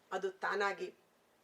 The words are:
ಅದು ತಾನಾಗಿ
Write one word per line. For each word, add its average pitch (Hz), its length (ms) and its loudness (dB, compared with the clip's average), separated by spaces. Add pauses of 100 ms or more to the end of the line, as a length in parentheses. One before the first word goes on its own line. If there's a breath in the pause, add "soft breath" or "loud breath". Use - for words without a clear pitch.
(120)
ಅದು 190 200 0
ತಾನಾಗಿ 185 640 0 (500)